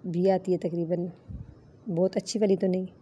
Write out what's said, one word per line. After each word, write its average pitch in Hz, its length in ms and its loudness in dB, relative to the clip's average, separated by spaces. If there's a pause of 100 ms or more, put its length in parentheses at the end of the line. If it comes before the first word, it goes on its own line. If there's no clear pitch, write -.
भी 180 260 2
आती 185 220 2
है 180 80 2
तकरीबन, 170 500 -2 (760)
बहुत 185 300 0
अच्छी 208 220 -4
वाली 202 180 4
तो 185 100 0
नहीं 185 200 0 (160)